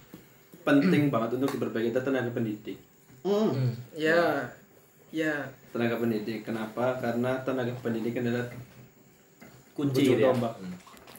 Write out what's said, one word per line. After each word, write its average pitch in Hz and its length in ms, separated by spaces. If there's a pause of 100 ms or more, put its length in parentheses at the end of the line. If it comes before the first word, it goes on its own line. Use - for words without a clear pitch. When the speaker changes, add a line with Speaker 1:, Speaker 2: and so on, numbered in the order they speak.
(640)
Speaker 1:
penting 147 460
banget 117 280
untuk 135 160
diperbaiki 117 380
itu 123 100
tenaga 127 280
pendidik. 107 520 (400)
Speaker 2:
Hmm. 202 320
Speaker 3:
Hmm. 123 200 (200)
Speaker 4:
Ya, 156 580 (580)
ya. 156 380 (240)
Speaker 1:
Tenaga 117 260
pendidik. 110 460
Kenapa? 117 540
Karena 120 440
tenaga 127 360
pendidik 117 400
adalah 120 320 (1200)
Speaker 3:
Kunci 139 280
Speaker 1:
ujung 131 100
Speaker 3:
gitu - 140
ya. 131 40
Speaker 1:
tombak. 120 280
Speaker 3:
Hmm. 92 180 (440)